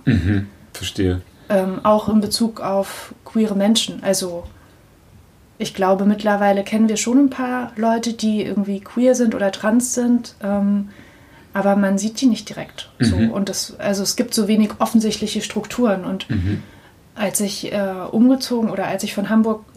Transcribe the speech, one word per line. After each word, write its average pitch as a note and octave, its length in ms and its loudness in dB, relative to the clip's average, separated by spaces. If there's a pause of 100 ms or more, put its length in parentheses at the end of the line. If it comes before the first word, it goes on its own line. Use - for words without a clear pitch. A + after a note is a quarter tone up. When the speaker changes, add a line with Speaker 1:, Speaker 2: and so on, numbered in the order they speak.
Speaker 1:
Mhm. G2+ 400 2 (260)
Verstehe. F#2 480 -2 (300)
Speaker 2:
Ähm, F#3+ 340 0
auch G#3+ 240 2
in G#3+ 120 4
Bezug G#3+ 400 -2
auf - 540 -4 (120)
queere G#3+ 300 0
Menschen. G3 460 0
Also F#3 420 -2 (1120)
ich - 160 -8
glaube, F#3+ 320 2
mittlerweile G3+ 580 2
kennen A3 240 2
wir G#3+ 80 0
schon B3 220 2
ein C#4+ 120 6
paar B3 460 -6
Leute, A3+ 380 0
die G#3+ 280 0
irgendwie G3+ 380 -2
queer B3+ 340 2
sind A#3+ 200 2
oder G3 180 0
trans A3+ 400 0
sind, A#3+ 500 0
ähm, G3+ 460 0 (640)
aber G3+ 240 2
man G3 220 2
sieht G#3+ 220 -4
die C4+ 60 4
nicht A3 220 2
direkt. - 400 -12 (120)
So. G#2+ 160 4
Speaker 1:
Mhm. A2+ 160 2
Speaker 2:
Und G3 160 -2
das, - 320 -6
also G3+ 240 -2
es F#3 120 -2
gibt A#3+ 180 -2
so A3 120 0
wenig G#3+ 320 2
offensichtliche A3 640 0
Strukturen. G3+ 640 -2
Und - 260 -6
Speaker 1:
Mhm. G2+ 320 -2 (540)
Speaker 2:
als G#3 240 -2
ich, - 320 -6
äh, G3+ 100 -2 (280)
umgezogen A#3+ 600 2
oder F#3 160 -4
als F#3+ 160 -4
ich G#3 120 -6
von G3 140 -4
Hamburg A3 360 0 (120)